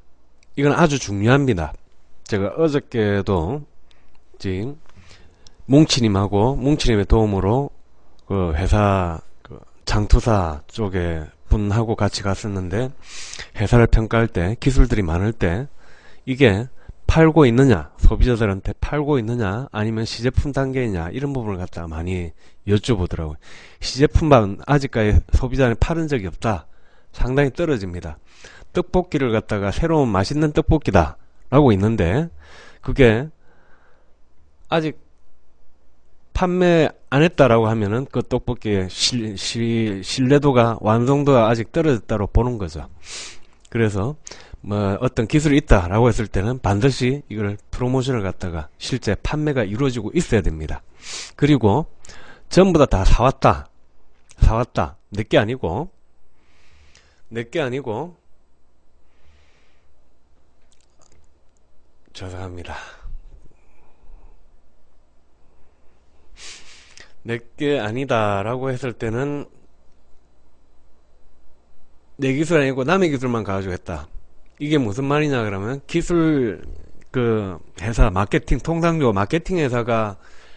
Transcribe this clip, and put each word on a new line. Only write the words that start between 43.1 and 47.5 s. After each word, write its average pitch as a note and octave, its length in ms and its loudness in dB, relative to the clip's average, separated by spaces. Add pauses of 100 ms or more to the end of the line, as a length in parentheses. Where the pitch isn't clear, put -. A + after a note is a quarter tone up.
그래서 A2+ 480 -2 (440)
뭐 G2+ 400 -2
어떤 B2 260 -2
기술이 D3 320 2
있다라고 G#2+ 500 2
했을 G#2+ 180 0
때는 G#2+ 320 -4
반드시 B2+ 720 0
이걸 G#2 280 -6 (140)